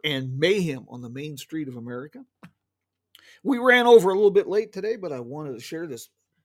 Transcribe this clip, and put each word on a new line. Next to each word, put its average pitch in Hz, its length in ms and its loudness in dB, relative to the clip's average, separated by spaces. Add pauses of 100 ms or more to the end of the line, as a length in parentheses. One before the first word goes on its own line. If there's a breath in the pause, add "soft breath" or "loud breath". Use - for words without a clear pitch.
and 131 340 -6
Mayhem 165 500 0
on 123 140 -18
the 117 80 -14
Main 143 260 -14
Street 151 320 -10
of 123 80 -14
America. 123 480 -14 (1160 soft breath)
We 247 160 -2
ran 247 280 4
over 220 220 10
a 190 60 2
little 202 160 6
bit 190 180 2
late 208 240 -2
today, 208 240 -6
but 185 160 -10
I 127 80 -10
wanted 139 320 -12
to 113 80 -14
share 160 260 -10
this 123 220 -14 (360)